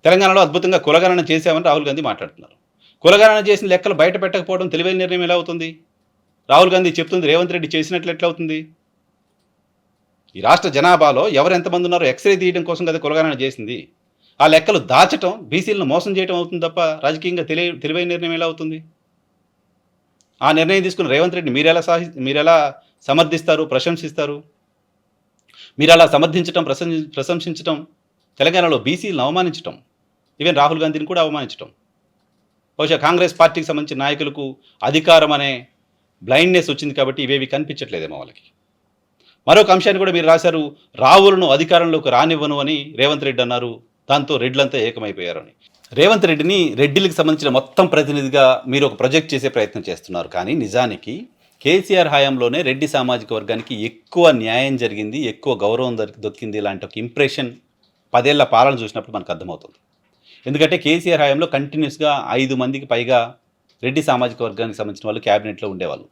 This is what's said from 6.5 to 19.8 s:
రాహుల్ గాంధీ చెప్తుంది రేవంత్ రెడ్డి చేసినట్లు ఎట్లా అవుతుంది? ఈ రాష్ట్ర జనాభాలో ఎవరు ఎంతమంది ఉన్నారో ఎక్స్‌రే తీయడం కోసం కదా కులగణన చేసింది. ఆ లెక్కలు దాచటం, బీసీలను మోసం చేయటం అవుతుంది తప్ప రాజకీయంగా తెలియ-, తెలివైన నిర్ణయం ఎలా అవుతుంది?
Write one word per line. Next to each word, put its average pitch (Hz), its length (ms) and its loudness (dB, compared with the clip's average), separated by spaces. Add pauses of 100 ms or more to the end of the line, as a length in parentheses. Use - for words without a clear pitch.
రాహుల్ 170 240 6
గాంధీ 185 240 2
చెప్తుంది 165 320 -2
రేవంత్ 175 260 2
రెడ్డి 160 200 -6
చేసినట్లు 165 380 -4
ఎట్లా 175 140 -2
అవుతుంది? 165 300 -6 (1800)
ఈ 95 100 -14
రాష్ట్ర 165 300 4
జనాభాలో 151 460 4 (180)
ఎవరు 180 180 2
ఎంతమంది 175 300 -2
ఉన్నారో 175 240 0
ఎక్స్‌రే 196 300 0
తీయడం 175 280 -2
కోసం 170 180 -4
కదా 165 160 -4
కులగణన 151 400 0
చేసింది. 123 340 -8 (640)
ఆ 143 140 6
లెక్కలు 160 260 2 (120)
దాచటం, 180 400 2 (180)
బీసీలను 190 420 -4
మోసం 175 240 -2
చేయటం 185 240 -2
అవుతుంది 175 260 -6
తప్ప 165 140 -4 (240)
రాజకీయంగా 160 460 -4
తెలియ-, 170 320 -4
తెలివైన 170 300 -4
నిర్ణయం 170 260 -6
ఎలా 165 120 -4
అవుతుంది? 160 280 -10 (1700)